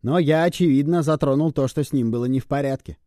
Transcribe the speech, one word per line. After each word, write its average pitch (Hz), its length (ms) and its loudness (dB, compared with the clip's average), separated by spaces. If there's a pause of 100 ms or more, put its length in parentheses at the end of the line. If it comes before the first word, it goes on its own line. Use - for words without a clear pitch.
Но 135 160 0
я, 156 260 2
очевидно, 160 600 2
затронул 147 480 0
то, 135 160 -2
что 147 160 -4
с - 80 -6
ним 123 200 0
было 120 140 -2
не 131 140 0
в - 80 -10
порядке 139 600 -6